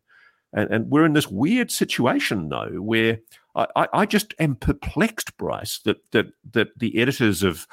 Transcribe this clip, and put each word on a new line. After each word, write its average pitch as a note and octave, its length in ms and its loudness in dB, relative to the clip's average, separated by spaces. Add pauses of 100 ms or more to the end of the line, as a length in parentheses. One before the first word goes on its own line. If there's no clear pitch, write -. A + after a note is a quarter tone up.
(520)
And, G#2 180 -2
and A2+ 200 -2
we're D3+ 160 4
in D3+ 80 2
this D3+ 140 2
weird G3 420 0
situation, - 800 0
though, C2 340 -6
where A2+ 360 2 (360)
I, - 120 0 (100)
I, D3 160 2
I F#3 140 2
just - 320 -2
am D3 180 0
perplexed, - 800 -2
Bryce, D2+ 480 -6
that, G#2 140 0 (140)
that, G#2 140 2 (260)
that - 260 0
the G#2+ 200 -2
editors A#2 440 2
of F2 300 0